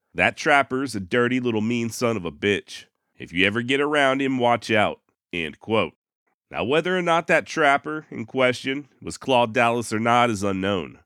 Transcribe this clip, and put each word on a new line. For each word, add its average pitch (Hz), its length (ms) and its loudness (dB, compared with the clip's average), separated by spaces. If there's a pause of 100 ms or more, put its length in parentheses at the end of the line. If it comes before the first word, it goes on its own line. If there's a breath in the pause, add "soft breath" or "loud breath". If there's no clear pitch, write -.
(140)
"That 90 240 0
trapper's 135 580 0
a 101 40 -6
dirty 120 400 0
little 117 220 -2
mean 117 280 -2
son 113 280 -2
of 87 80 -8
a 80 60 -6
bitch. 98 540 -4 (320)
If 65 140 -16
you 90 140 4
ever 107 160 0
get 135 200 -2
around 143 420 2
him, 135 160 -2
watch 120 320 0
out," 101 300 2 (300)
end 80 280 -6
quote. 101 340 -2 (580)
Now, 76 120 -6
whether 160 320 -2
or 185 60 -2
not 170 240 0
that 151 220 0
trapper 151 640 0
in 113 160 -10
question 131 600 -2 (140)
was - 160 -12
Claude 120 340 2
Dallas 117 400 0
or 107 80 -2
not 120 300 4
is 101 140 -4
unknown, 95 640 -4